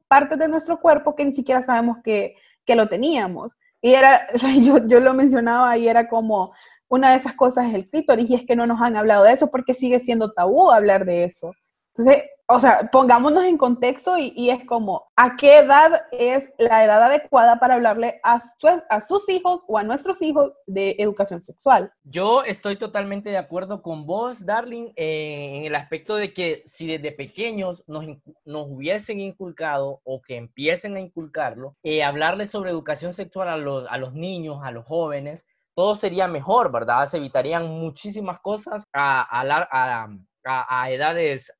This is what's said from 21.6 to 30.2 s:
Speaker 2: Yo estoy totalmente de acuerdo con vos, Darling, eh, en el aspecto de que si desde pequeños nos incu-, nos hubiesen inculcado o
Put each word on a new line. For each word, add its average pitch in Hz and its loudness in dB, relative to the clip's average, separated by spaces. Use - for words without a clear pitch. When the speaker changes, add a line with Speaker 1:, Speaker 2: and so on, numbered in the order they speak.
Speaker 2:
Yo 202 -2
estoy 202 -8
totalmente 202 -10
de 202 -6
acuerdo 185 -10
con 156 -12
vos, 214 -8
Darling, 233 -8
eh, 151 -8
en 151 -12
el 151 -6
aspecto 160 -10
de 208 -6
que 170 -6
si - -16
desde 151 -10
pequeños 185 -12
nos 156 -14
incu-, 151 -20
nos 151 -12
hubiesen 185 -10
inculcado 160 -10
o 131 -12